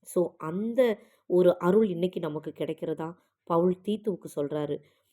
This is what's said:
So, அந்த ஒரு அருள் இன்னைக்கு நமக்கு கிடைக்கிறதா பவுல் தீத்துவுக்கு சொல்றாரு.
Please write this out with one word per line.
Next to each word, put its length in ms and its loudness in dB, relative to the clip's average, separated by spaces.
So, 380 -2
அந்த 600 0
ஒரு 320 4
அருள் 300 4
இன்னைக்கு 320 -4
நமக்கு 380 -8
கிடைக்கிறதா 560 -6
பவுல் 400 2
தீத்துவுக்கு 400 -4
சொல்றாரு. 440 -4